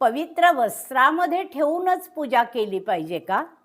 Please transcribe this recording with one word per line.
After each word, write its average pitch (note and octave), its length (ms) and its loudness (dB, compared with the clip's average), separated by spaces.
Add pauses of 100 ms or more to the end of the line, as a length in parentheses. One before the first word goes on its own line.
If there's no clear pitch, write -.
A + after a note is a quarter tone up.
पवित्र E4 520 2
वस्त्रामध्ये C#4+ 920 0
ठेवूनच F4+ 680 -2
पूजा B3+ 340 0
केली G#3+ 360 -4
पाहिजे F3 400 -4
का? G#3+ 260 -2 (200)